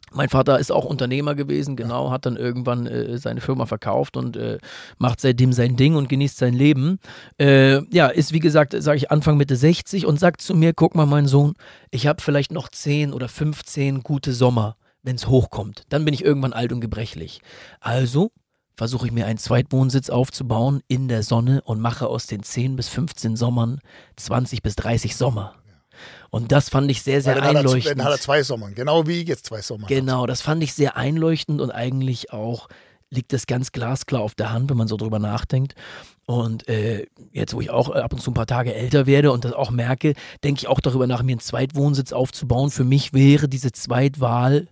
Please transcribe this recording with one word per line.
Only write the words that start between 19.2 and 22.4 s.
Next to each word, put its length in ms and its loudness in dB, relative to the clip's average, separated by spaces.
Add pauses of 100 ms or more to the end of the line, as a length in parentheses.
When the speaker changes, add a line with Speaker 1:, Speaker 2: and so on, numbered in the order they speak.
Speaker 1:
einen 100 -2
Zweitwohnsitz 720 0
aufzubauen 800 0
in 180 0
der 160 0
Sonne 400 2
und 160 -4
mache 280 -4
aus 200 -4
den 160 -8